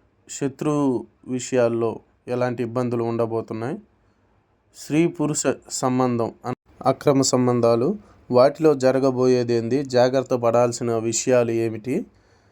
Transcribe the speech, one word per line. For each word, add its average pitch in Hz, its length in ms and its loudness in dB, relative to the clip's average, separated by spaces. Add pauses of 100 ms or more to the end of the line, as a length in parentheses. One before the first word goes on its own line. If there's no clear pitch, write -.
(280)
శత్రువు 139 760 -2 (220)
విషయాల్లో 117 720 -2 (280)
ఎలాంటి 123 340 -4
ఇబ్బందులు 120 420 -4
ఉండబోతున్నాయి, 113 760 -4 (960)
స్త్రీ 156 300 0
పురుష 151 360 -4 (280)
సంబంధం 127 640 -2 (120)
అన్-, 120 160 -10 (260)
అక్రమ 135 360 2
సంబంధాలు, 123 720 2 (340)
వాటిలో 143 440 4
జరగబోయేదేంది, 127 1080 2
జాగ్రత్త 127 520 0
పడాల్సిన 120 600 0
విషయాలు 117 540 0
ఏమిటి, 113 560 -4 (460)